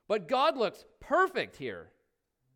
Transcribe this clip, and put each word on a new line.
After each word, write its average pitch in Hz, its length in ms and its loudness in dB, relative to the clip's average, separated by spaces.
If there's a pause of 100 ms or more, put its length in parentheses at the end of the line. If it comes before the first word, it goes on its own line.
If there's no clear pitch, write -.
But 196 180 -2
God 269 300 2
looks 214 280 -2 (140)
perfect 320 580 0
here. 95 360 -10 (640)